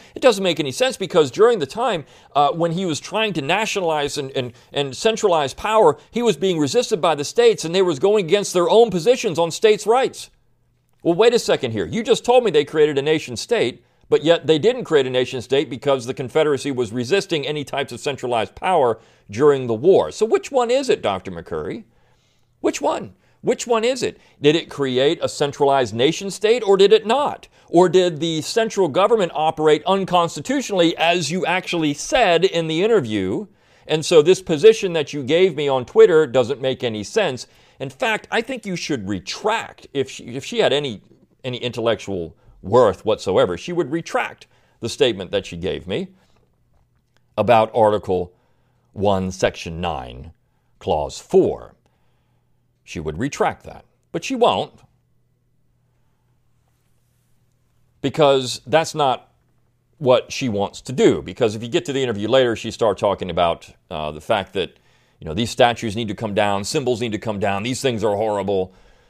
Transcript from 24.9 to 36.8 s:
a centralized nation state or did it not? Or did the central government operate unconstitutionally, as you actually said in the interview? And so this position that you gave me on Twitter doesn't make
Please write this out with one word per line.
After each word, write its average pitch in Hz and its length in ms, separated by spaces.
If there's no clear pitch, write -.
a 131 80
centralized 139 640
nation 165 340
state 220 320
or 196 140
did 196 160
it 202 160
not? 254 400
Or 180 180
did 175 320
the 160 220
central 202 480
government 196 440
operate 156 540
unconstitutionally, 180 1080
as 165 340
you 175 140
actually 165 480
said 185 500
in 165 240
the 160 160
interview? 131 640
And 156 180
so 165 160
this 180 200
position 185 500
that 156 220
you 143 100
gave 165 320
me 143 140
on 131 160
Twitter 170 420
doesn't 123 320
make 131 240